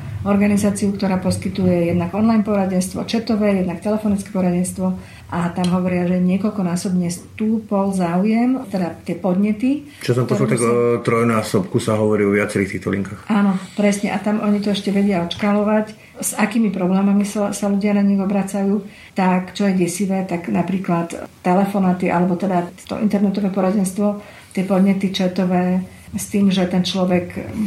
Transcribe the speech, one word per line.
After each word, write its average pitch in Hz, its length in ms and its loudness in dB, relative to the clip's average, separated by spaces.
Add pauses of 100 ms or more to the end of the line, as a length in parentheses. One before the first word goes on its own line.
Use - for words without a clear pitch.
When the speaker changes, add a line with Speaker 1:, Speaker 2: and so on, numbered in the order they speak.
(240)
Speaker 1:
organizáciu, 202 720 2
ktorá 190 240 0
poskytuje 180 720 0
jednak 175 240 -2
online 220 320 2
poradenstvo, 190 560 0
chatové, 214 560 0
jednak 175 240 -4
telefonické 208 480 -2
poradenstvo. 185 640 0 (400)
A 175 160 -2
tam 180 240 -2
hovoria, 180 320 0
že 180 160 2
niekoľkonásobne 180 880 0
stúpol 214 800 -2
záujem, 196 640 2 (160)
teda 175 320 -2
tie - 160 -6
podnety, 214 640 0 (160)
Speaker 2:
Čo 123 160 2
som 127 80 2
počul, - 240 2
Speaker 1:
ktoré 113 80 2
Speaker 2:
tak 117 80 0
Speaker 1:
sa 117 80 2
Speaker 2:
o 120 320 2
trojnásobku 117 800 2
sa 107 160 0
hovorí 107 240 2
o 101 80 4
viacerých 101 480 0
týchto 95 160 -2
linkách. 98 320 -6
Speaker 1:
Áno, 202 320 2 (160)
presne. 202 400 0
A - 80 -2
tam 214 160 0
oni 208 240 0
to 208 80 0
ešte 196 240 -2
vedia 196 320 2
odškálovať, 208 640 0 (320)
s - 80 -4
akými 214 400 0
problémami 196 560 2
sa, 202 240 -2
sa 202 160 -4
ľudia 202 240 0
na 202 140 2
nich 202 160 2
obracajú. 196 580 0 (320)
Tak, 185 480 0
čo 202 80 2
je 190 80 2
desivé, 185 480 0
tak 175 240 -6
napríklad 180 800 -2 (160)
telefonáty, 185 640 2
alebo 175 320 0
teda 180 320 -2 (160)
to - 80 -6
internetové 202 560 0
poradenstvo, 202 720 0 (320)
tie 196 80 -2
podnety 190 480 2
chatové, 185 720 0 (280)
s - 160 -6
tým, 202 240 2
že 180 160 2
ten 180 160 0
človek 180 720 -2 (120)